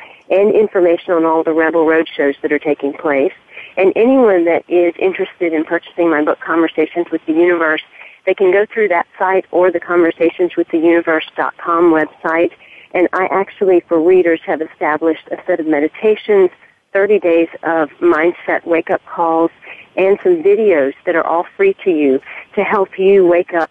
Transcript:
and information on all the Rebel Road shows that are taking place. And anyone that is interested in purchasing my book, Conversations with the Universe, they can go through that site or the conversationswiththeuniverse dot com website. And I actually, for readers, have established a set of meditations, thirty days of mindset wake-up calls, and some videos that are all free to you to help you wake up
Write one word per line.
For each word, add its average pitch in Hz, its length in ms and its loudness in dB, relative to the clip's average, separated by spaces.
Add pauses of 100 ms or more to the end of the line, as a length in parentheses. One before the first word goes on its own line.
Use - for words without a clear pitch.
(300)
and 202 240 2
information 185 600 0
on 160 100 0
all 160 200 0
the 160 100 -2
Rebel 160 320 0
Road 160 280 0
shows 143 280 -2
that 151 100 -4
are 147 80 -2
taking 143 320 -4
place. 147 400 -2 (460)
And 190 180 2
anyone 226 480 4
that 170 260 -2
is 175 300 0
interested 180 540 -4
in 156 100 -2
purchasing 170 460 -4
my 151 120 0
book, 156 200 -4
Conversations 165 720 -4
with 165 140 -6
the 160 80 -4
Universe, 165 500 0 (420)
they 190 80 0
can 185 180 0
go 202 140 2
through 214 240 -2
that 170 180 -2 (100)
site 190 340 -2
or 180 200 2
the 170 80 -4
conversationswiththeuniverse 170 1600 -2
dot 143 200 -4
com 170 360 2
website. 165 580 -2 (420)
And 175 200 0
I 185 140 -2
actually, 185 540 0
for 170 200 -2
readers, 170 440 2
have 156 160 -4
established 156 680 -4
a - 160 -10
set 180 140 -2
of 156 80 -6
meditations, 190 840 0 (420)
thirty 202 280 0
days 165 300 0 (140)
of 156 260 -2 (120)
mindset 170 640 0
wake-up 170 400 -2
calls, 165 460 -2 (460)
and 196 260 2
some 175 180 2
videos 185 520 2 (120)
that 170 100 -2
are 160 100 0
all 165 200 -2 (120)
free 196 160 2 (100)
to 196 80 -2
you 143 300 0 (340)
to 202 80 0
help 190 340 -4
you 190 300 4
wake 175 260 0
up 165 180 -2